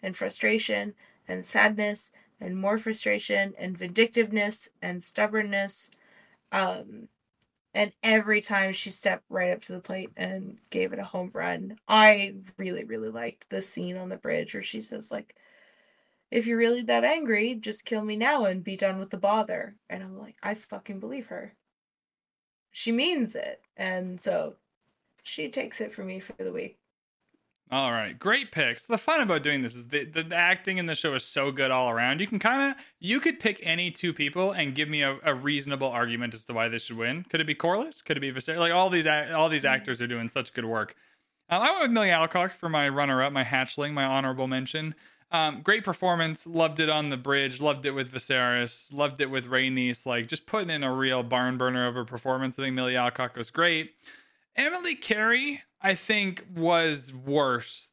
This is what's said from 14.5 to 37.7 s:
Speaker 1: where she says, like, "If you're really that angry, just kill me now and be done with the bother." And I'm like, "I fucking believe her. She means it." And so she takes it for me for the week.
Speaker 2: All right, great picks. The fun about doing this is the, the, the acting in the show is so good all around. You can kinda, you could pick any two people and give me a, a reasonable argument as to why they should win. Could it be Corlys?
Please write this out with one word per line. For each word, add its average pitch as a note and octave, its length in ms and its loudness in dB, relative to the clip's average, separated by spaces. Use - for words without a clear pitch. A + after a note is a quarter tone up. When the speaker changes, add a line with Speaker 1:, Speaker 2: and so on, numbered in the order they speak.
Speaker 1:
where G3 100 -8
she A3 160 -8
says, A3 320 -10
like, G#3+ 240 -10
"If A3+ 160 2
you're A#3 100 2
really A#3 260 4
that A#3 200 4
angry, A#3+ 520 2
just G#3+ 300 -8
kill G#3+ 180 -2
me G#3+ 120 -4
now B3 300 2
and F#3 180 0
be F#3+ 140 -8
done F#3+ 220 0
with G3 100 -8
the G3+ 80 -8
bother." G#3 580 2
And F#3+ 140 -10
I'm F#3+ 140 -14
like, G#3+ 240 -18
"I G3+ 120 -4
fucking G3+ 480 -12
believe B3 260 -10
her. F#3 260 -12
She - 220 -2
means C4+ 420 0
it." - 260 -8
And F#3 460 -4
so - 340 -2
she D4+ 260 -8
takes B3 320 -6
it G#3+ 100 -8
for G3 140 -10
me F#3+ 140 -8
for - 220 -16
the F#2 120 -6
week. - 240 -8
Speaker 2:
All C3 200 0
right, A2 260 -4
great A#3 340 0
picks. B2 340 0
The A3 140 0
fun D#4 220 2
about F3 200 2
doing C#3+ 200 2
this A#2 120 -4
is A#2+ 140 -14
the, C#3 180 -2
the, D#3+ 160 -4
the E3 140 -4
acting F#3 420 2
in F3 80 -2
the E3 80 -2
show D3 220 0
is B2+ 80 -2
so C#3 280 0
good C3+ 200 2
all B2+ 180 4
around. B2 320 2
You G#3 60 -2
can G#3+ 100 -2
kinda, C4+ 380 2
you A3 200 0
could E4 200 0
pick G#3 240 0
any F3 260 0
two E3+ 240 -2
people F3 380 0
and D3 240 -2
give D3 120 0
me D3+ 140 0
a, C#3 220 2
a D3+ 100 4
reasonable C#3 540 -2
argument A#2 480 -2
as A2 100 -16
to B2 80 -8
why A2+ 140 2
they A2+ 100 -4
should A2+ 180 -10
win. B2 320 -4
Could D#3+ 140 0
it D3+ 60 -2
be D3+ 80 0
Corlys? A3 500 -2